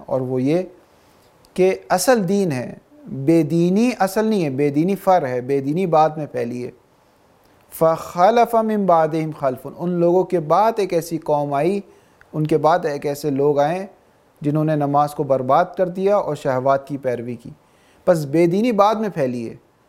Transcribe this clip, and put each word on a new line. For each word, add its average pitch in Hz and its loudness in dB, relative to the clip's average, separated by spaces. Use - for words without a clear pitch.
اور 131 -2
وہ 131 -2
یہ 156 0
کہ 185 2
اصل 190 2
دین 196 0
ہے، 123 -8
بے 143 2
دینی 180 2
اصل 190 0
نہیں 214 0
ہے، 143 -2
بے 143 0
دینی 165 0
فر 185 2
ہے، 123 -4
بے 139 -2
دینی 151 -2
بعد 156 4
میں 156 -8
پھیلی 123 -6
ہے۔ - -14
فَخَلَفَ 196 2
مِن 214 0
بَعْدِهِمْ 160 2
خَلْفٌ، 135 -4
ان 175 -6
لوگوں 175 2
کے 175 -2
بعد 180 2
ایک 190 -2
ایسی 165 -2
قوم 147 -2
آئی، 175 0
ان 156 -2
کے 156 0
بعد 165 2
ایک 143 -4
ایسے 143 -4
لوگ 139 2
آئے 170 0
جنہوں 151 0
نے 156 0
نماز 143 0
کو 160 -4
برباد 135 2
کر 185 0
دیا 190 0
اور 151 -2
شہوات 135 0
کی 147 -6
پیروی 123 -6
کی۔ - -16
بس 165 2
بے 160 2
دینی 208 0
بعد 202 4
میں 214 -4
پھیلی 123 -4
ہے، - -16